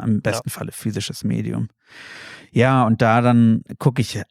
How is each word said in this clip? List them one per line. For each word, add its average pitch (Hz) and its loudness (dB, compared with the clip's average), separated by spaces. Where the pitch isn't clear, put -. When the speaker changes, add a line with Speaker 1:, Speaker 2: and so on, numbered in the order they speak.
Speaker 1:
Im 113 -2
Speaker 2:
Ja. 101 -4
Speaker 1:
besten 110 -4
Falle - -10
physisches - -8
Medium. 113 -4
Ja, 127 4
und 110 2
da 117 6
dann 117 4
gucke 131 0
ich 107 -6